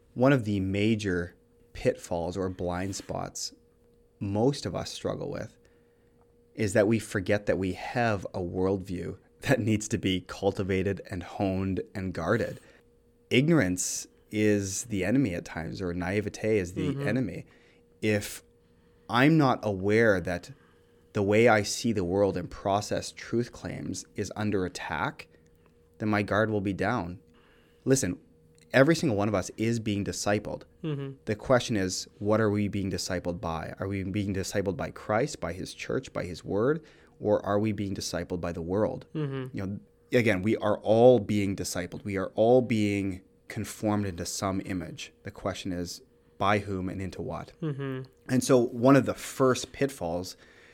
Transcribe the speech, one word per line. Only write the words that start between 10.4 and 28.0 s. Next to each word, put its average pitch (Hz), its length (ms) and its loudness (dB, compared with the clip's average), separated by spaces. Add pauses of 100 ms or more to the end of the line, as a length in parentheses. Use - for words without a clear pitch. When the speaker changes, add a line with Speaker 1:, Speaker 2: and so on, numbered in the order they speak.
Speaker 1:
and 92 140 -8
honed 95 580 -2 (140)
and 92 180 -6
guarded. 98 460 -2 (680)
Ignorance 120 800 2 (240)
is 104 540 2
the 98 200 -4
enemy 113 300 2
at 80 100 -6
times, 82 360 -8
or 87 120 -2
naivete 101 640 0
is 90 160 -2
the 92 160 -2
Speaker 2:
Mm-hmm. 71 180 -4
Speaker 1:
enemy. 107 380 -2 (560)
If 104 420 0 (680)
I'm 143 280 6
not 131 260 4
aware 104 580 4
that 87 300 -6 (640)
the 104 100 0
way 104 240 6
I 107 160 6
see 117 300 -2
the 98 100 0
world 95 340 2
and 85 120 -6
process 101 640 -2
truth - 400 -4
claims - 540 -10 (100)
is 101 200 -6
under 101 300 0
attack, 85 640 -6 (720)
then 110 100 -2
my 104 140 2
guard 101 260 2
will 104 120 0
be 98 120 -2
down. 92 460 -2 (640)
Listen, 104 320 2 (560)